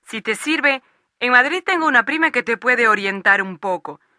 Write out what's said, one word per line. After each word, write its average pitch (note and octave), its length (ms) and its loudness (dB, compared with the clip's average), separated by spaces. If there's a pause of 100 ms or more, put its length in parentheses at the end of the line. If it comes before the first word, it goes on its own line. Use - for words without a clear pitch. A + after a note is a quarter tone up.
Si A3 180 -12
te A3 140 -4
sirve, C#4+ 460 -2 (380)
en B3 140 0
Madrid C#4+ 300 2
tengo E4+ 240 0
una C4 180 4
prima D#4 260 0
que B3 100 -2
te A3+ 160 -4
puede A#3+ 300 2
orientar G3 560 2
un F#3+ 160 -8
poco. F3 400 -6 (200)